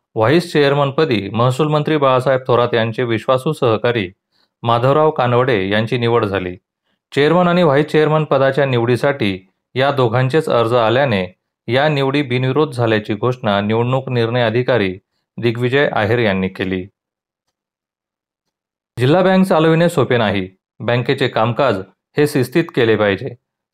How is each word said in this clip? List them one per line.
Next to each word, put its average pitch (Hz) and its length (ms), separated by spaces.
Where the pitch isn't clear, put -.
व्हाईस 143 380
चेअरमनपदी 139 800
महसूल 123 380
मंत्री 151 280
बाळासाहेब 131 500
थोरात 120 260
यांचे 117 300
विश्वासू 131 500
सहकारी 117 580
माधवराव 131 480
कानवडे 123 580
यांची 110 300
निवड 117 260
झाली. 92 320
चेअरमन 165 340
आणि 175 140
व्हाईस 151 240
चेअरमन 151 380
पदाच्या 135 420
निवडीसाठी 120 840
या 131 160
दोघांचेच 131 580
अर्ज 117 260
आल्याने 117 520
या 131 200
निवडी 139 340
बिनविरोध 131 480
झाल्याची 113 440
घोषणा 110 460
निवडणूक 120 480
निर्णय 120 340
अधिकारी 113 560
दिग्विजय 120 540
आहेर 110 260
यांनी 95 300
केली. 92 380
जिल्हा 147 240
बँक 185 240
चालविणे 160 420
सोपे 135 280
नाही. 101 320
बँकेचे 123 480
कामकाज 113 520
हे 147 100
शिस्तीत 147 380
केले 113 220
पाहिजे. 104 380